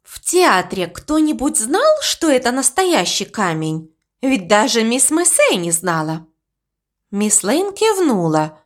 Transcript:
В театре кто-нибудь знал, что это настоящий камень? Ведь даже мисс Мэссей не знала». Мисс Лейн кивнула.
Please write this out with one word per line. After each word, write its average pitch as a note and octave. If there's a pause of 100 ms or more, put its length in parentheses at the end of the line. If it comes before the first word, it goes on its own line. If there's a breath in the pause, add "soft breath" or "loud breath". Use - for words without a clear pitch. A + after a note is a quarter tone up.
В -
театре F#3+
кто-нибудь D4+
знал, C5
что -
это B3+
настоящий C4+
камень? D#3+ (260)
Ведь B3+
даже A3
мисс A#3+
Мэссей F4
не F3
знала». E3 (840)
Мисс G#3
Лейн E4
кивнула. A3